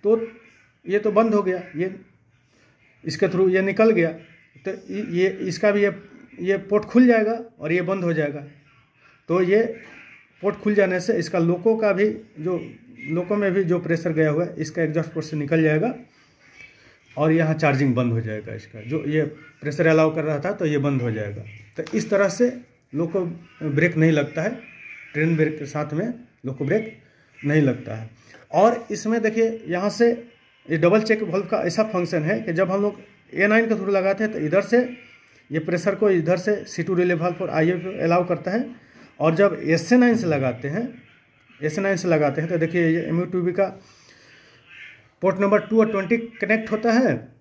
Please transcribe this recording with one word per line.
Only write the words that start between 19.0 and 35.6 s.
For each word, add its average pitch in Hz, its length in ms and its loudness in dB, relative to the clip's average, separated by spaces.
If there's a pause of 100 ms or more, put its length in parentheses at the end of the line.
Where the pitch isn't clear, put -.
ये 151 200 0 (380)
प्रेशर 151 240 -2
अलाउ 160 280 4
कर 156 100 -4
रहा 151 140 -2
था, 185 140 -4
तो 190 140 -4
ये 151 120 0
बंद 135 240 0
हो 120 80 -2
जाएगा। 104 340 -8 (320)
तो 151 60 -8 (120)
इस - 160 -2
तरह 196 180 4
से 247 320 0 (340)
लोको 170 260 -2 (420)
ब्रेक 156 340 0
नहीं 160 160 4
लगता 151 300 -2
है, 233 180 -4 (520)
ट्रेन 160 240 0
ब्रेक 156 220 0
के 143 80 -8
साथ 151 260 -6
में 214 220 -4 (320)
लोको 135 180 -6
ब्रेक 208 340 -2 (460)
नहीं 151 180 4
लगता 120 320 0
है। 113 160 -12 (420)
और 233 380 4
इसमें 220 320 -2
देखिए, 226 440 0
यहाँ 180 240 -2
से 233 400 0 (400)
ये 160 80 0
डबल 175 220 4
चेक 214 220 0
वाल्व 190 240 -2
का - 120 -2
ऐसा 175 240 0
फंक्शन 175 400 -2
है 208 200 -2
कि 175 100 -4
जब 180 180 0
हम 202 120 0
लोग 202 180 -2 (340)
ए 185 120 2
नाइन 226 220 4
के 220 60 0
through 196 180 -2
लगाते 196 320 0
हैं, 220 80 -4
तो 202 60 -6
इधर 156 220 2
से 247 360 0 (560)
ये 160 60 -2
प्रेशर 175 360 -2